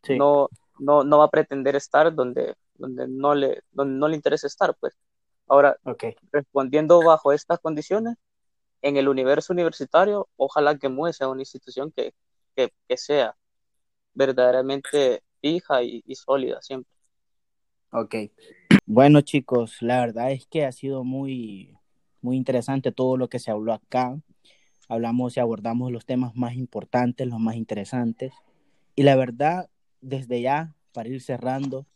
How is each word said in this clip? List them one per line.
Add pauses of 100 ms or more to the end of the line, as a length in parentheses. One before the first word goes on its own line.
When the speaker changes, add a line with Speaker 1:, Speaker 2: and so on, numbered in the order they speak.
Speaker 1:
Sí.
Speaker 2:
No, (300)
no,
no
va
a
pretender
estar
donde, (200)
donde
no
le,
donde
no
le
interesa
estar,
pues. (500)
Ahora,
Speaker 1:
Ok. (260)
Speaker 2:
respondiendo
bajo
estas
condiciones, (680)
en
el
universo
universitario,
ojalá
que
mues
sea
una
institución
que, (420)
que, (160)
que
sea (760)
verdaderamente (200)
fija
y,
y
sólida
siempre. (1000)
Speaker 1:
Ok. (680)
Bueno,
chicos,
la
verdad
es
que
ha
sido
muy, (460)
muy
interesante
todo
lo
que
se
habló
acá. (680)
Hablamos
y
abordamos
los
temas
más
importantes,
los
más
interesantes. (640)
Y
la
verdad, (320)
desde
ya, (180)
para
ir
cerrando (100)